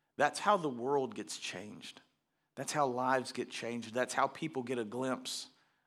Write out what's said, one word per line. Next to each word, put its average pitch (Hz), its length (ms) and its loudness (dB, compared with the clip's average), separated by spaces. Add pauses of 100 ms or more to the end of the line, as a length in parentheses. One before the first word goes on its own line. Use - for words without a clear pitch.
(160)
That's 143 240 2
how 208 160 6
the 160 120 2
world 127 460 2
gets 107 240 -8
changed. - 640 -10 (560)
That's 131 160 -4
how 147 140 4
lives 127 440 2
get - 200 -4
changed. 117 440 -6
That's 127 200 2
how 135 120 4
people 135 380 -4
get 123 140 -2
a 117 60 0
glimpse 127 600 -4 (400)